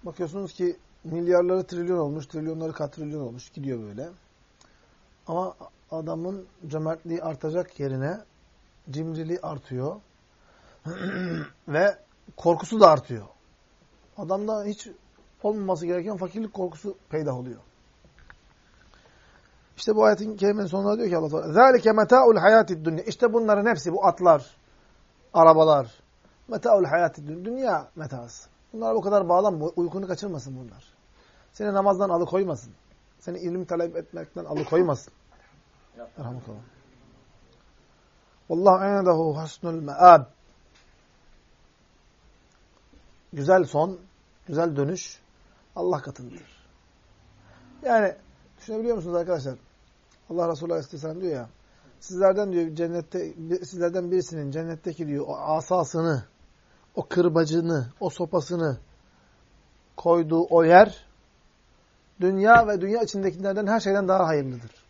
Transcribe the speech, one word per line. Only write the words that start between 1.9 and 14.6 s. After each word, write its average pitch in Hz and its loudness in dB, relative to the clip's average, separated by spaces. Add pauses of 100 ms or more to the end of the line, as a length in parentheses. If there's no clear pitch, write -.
olmuş, 147 -6
trilyonları 160 -8
katrilyon 147 -10
olmuş. 123 -14
Gidiyor 131 -10
böyle. 107 -14 (1160)
Ama 175 -6 (360)
adamın 165 -10 (220)
cömertliği 160 -8
artacak 160 -8
yerine 139 -6 (680)
cimriliği 160 -8
artıyor. 143 -10 (880)
<clears throat> 156 -10 (760)
Ve 175 0 (400)
korkusu 170 -2
da 190 12
artıyor. 123 0 (920)
Adamda 208 -6